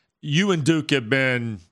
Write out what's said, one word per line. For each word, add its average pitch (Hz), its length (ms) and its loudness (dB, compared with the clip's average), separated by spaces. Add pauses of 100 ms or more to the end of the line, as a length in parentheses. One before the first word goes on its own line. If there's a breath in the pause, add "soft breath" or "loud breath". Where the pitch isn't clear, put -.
(200 soft breath)
You 160 300 0
and 165 140 0
Duke 156 260 0
have 131 180 0
been 120 520 0 (120)